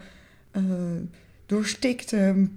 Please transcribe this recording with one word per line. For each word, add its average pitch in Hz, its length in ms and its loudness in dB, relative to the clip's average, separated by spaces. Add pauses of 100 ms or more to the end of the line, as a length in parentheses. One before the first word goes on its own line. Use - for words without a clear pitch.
(500)
eh, 196 120 -2 (840)
doorstikte, 202 1120 2